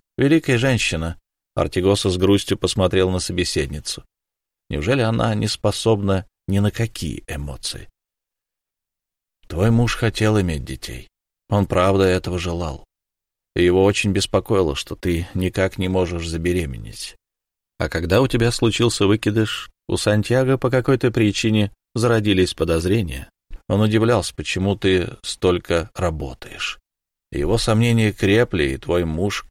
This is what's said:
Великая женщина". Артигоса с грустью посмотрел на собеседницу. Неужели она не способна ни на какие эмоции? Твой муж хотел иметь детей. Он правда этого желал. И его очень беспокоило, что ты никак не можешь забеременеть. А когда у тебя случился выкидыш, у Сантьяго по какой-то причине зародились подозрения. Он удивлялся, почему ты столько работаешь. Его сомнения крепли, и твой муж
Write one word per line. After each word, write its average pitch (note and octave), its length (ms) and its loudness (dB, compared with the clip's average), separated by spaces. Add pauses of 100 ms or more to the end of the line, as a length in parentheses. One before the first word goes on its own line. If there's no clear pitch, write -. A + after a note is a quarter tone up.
(180)
Великая C#3 400 2
женщина". G2+ 640 -2 (360)
Артигоса F#2 540 2
с F#2 80 0
грустью F#2+ 400 2
посмотрел F#2 520 0
на F#2 100 -2
собеседницу. D#2+ 840 -6 (640)
Неужели G2+ 320 0
она A2+ 340 0
не A2 120 -2
способна G2+ 800 0 (200)
ни G2 120 2
на G2+ 120 2
какие E2+ 560 -6
эмоции? - 600 -10 (1600)
Твой G2 240 0
муж A#2 240 2
хотел G#2+ 440 2
иметь D#2+ 240 -2
детей. B1 440 -12 (420)
Он G2+ 160 2
правда F#2+ 380 2
этого F2+ 340 0
желал. E2+ 480 -6 (720)
И F2 80 2
его F2+ 200 4
очень G2+ 280 2
беспокоило, F#2+ 640 0
что - 200 -10
ты F2 380 -4
никак F#2+ 460 -2
не F#2 100 -2
можешь F2 380 -2
забеременеть. E2 880 -6 (640)
А F2 100 -4
когда E2+ 320 0
у C3+ 60 2
тебя A#2 240 0
случился A2+ 560 0
выкидыш, A2 640 0 (160)
у F#2 100 -2
Сантьяго B2 600 2
по B2+ 100 0
какой-то B2+ 420 2
причине G#2+ 600 2 (240)
зародились G#2+ 580 2
подозрения. E2 760 -2 (380)
Он G#2 140 2
удивлялся, A2 540 2
почему F#2+ 400 -2
ты F#2 480 0
столько F2 720 -2
работаешь. D2+ 840 -6 (540)
Его D#2 260 0
сомнения A2+ 540 2
крепли, G2 600 2
и C2+ 60 -6
твой F2 280 0
муж E2 460 -4